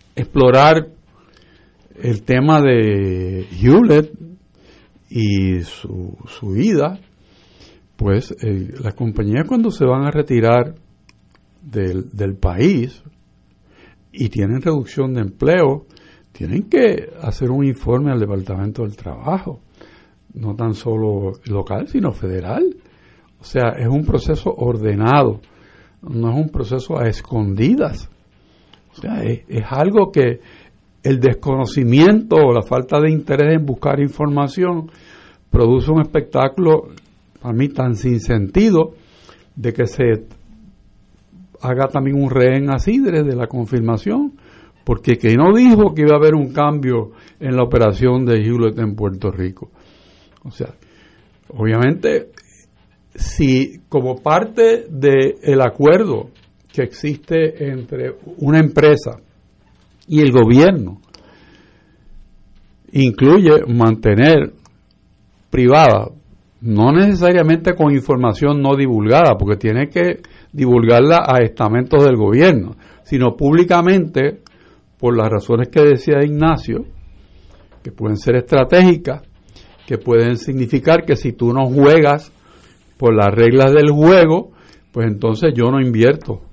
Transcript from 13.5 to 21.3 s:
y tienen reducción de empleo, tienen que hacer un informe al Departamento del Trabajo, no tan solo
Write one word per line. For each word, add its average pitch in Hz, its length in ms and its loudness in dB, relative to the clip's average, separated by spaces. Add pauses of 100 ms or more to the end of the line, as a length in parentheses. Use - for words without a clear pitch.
y 117 160 -6
tienen 110 320 -4
reducción 135 540 -4
de 120 80 -4
empleo, 143 640 -2 (440)
tienen 98 340 -8
que 220 440 0 (120)
hacer 123 300 -6
un 139 140 -2
informe 135 480 -2
al 120 80 -2
Departamento 98 640 -6
del 107 120 -10
Trabajo, 139 680 -10 (720)
no 107 200 -10
tan 113 200 -4
solo 104 580 -4 (140)